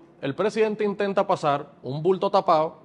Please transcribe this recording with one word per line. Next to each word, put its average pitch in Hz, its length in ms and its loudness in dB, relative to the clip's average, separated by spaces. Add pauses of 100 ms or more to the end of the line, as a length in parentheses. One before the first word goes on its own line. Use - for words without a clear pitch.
(200)
el 139 140 -4
presidente 214 500 0
intenta 202 420 -2
pasar 151 440 -2 (120)
un 143 200 -6
bulto 190 280 2
tapado 170 540 2